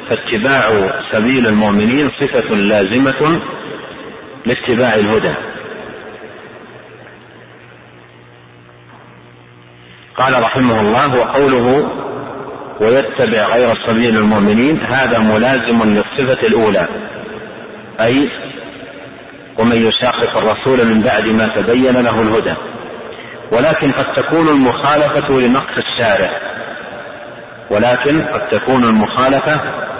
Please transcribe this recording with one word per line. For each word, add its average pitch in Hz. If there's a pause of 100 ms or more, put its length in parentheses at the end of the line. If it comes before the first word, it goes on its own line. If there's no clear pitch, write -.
(100)
فاتباع 123 (500)
سبيل 120
المؤمنين 107
صفة 117
لازمة 120 (1040)
لاتباع 120
الهدى. 104 (4000)
قال 131
رحمه 120
الله: 123
وقوله: 131 (920)
'ويتبع 113
غير 113 (120)
سبيل 113
المؤمنين'، 107
هذا 123
ملازم 117
للصفة 113
الأولى، 107 (1120)
أي: 127 (1300)
'ومن 117
يشاقق 113
الرسول 113
من 110
بعد 104
ما 110
تبين 123
له 117
الهدى'، 107 (960)
ولكن 139
قد -
تكون 156
المخالفة 139
لنص 123
الشارع، 104 (1400)
ولكن 123
قد -
تكون 123
المخالفة 127 (400)